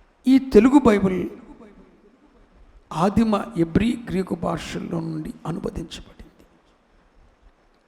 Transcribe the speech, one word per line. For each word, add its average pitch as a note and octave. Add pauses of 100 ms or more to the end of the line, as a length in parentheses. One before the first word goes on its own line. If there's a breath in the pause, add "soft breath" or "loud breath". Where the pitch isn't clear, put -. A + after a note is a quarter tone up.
(260)
ఈ C4
తెలుగు C4
బైబిల్ G3 (1600)
ఆదిమ G3+ (120)
ఎబ్రీ, F#3
గ్రీకు F3+
భాషల్లో E3+
నుండి D#3+ (120)
అనువదించబడింది. - (1400)